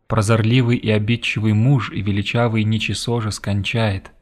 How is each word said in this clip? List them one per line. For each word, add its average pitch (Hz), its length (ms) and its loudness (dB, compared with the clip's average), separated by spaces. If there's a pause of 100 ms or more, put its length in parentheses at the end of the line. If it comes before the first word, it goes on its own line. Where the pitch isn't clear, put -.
прозорливый 113 680 2
и 107 120 -4
обидчивый 107 640 0
муж 117 400 2
и 110 100 -6
величавый 107 600 0
ничего 110 560 -2
же 107 120 -4
скончает. 101 800 -4 (100)